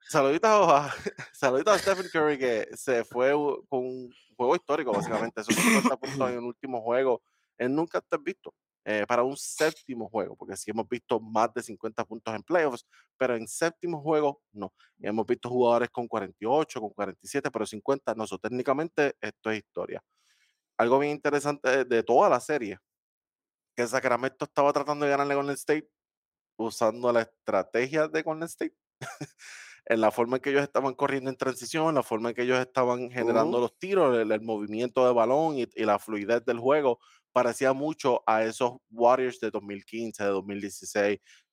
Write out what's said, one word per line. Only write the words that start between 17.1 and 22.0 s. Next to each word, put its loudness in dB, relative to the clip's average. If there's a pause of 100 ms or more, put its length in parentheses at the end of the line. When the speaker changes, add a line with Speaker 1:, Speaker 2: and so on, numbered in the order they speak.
Speaker 1:
y -20
siete, -4
pero -4
cincuenta -4
no. -6
So, -8
técnicamente, -2
esto -6
es -2
historia. -10 (800)
Algo 4
bien 0
interesante -2
de, 2
de 2